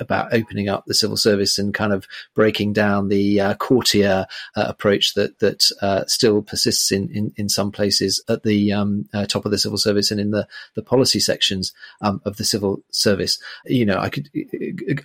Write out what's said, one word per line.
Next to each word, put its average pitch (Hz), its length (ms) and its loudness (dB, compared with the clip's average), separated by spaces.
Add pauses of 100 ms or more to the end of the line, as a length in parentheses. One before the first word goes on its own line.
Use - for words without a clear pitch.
about - 320 -2
opening 104 340 -2
up - 180 -2
the - 80 -6
civil 104 220 0
service 101 420 2
and 101 160 -2
kind 107 200 0
of 95 120 -4 (300)
breaking 104 380 2
down 101 340 2
the, 101 320 2
uh, 98 140 2
courtier, 101 720 2 (320)
uh, 104 100 0
approach - 460 0
that, - 260 -2
that, - 320 2 (100)
uh, 98 240 0
still 107 360 2
persists - 500 -2
in, 98 200 -2
in, 104 260 -4
in 101 100 -4
some 101 240 -2
places 101 560 0
at 113 160 -2
the, 104 300 4
um, 101 400 -2
uh, 101 120 -2
top - 200 -2
of 107 60 -2
the 101 60 2
civil 107 200 -2
service 101 340 2
and 104 80 -2
in 104 120 -2
the, 104 140 0 (300)
the - 60 -8
policy 127 380 2
sections, - 520 -2 (300)
um, 101 240 0
of 101 100 -6
the 110 80 -6
civil 98 480 -2
service. 92 480 0 (260)
You 120 200 2
know, 92 140 2
I - 100 -2
could, - 200 -8 (760)